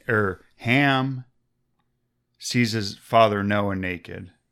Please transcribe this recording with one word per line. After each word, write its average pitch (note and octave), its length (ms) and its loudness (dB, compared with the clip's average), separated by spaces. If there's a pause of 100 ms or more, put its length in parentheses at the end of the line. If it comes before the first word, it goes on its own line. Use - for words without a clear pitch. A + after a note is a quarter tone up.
or G#2 340 0 (160)
Ham C3 680 0 (1120)
sees A#2+ 360 -2
his G#2 240 -6
father G#2+ 460 4
Noah G2+ 320 0
naked. F#2 560 -10 (200)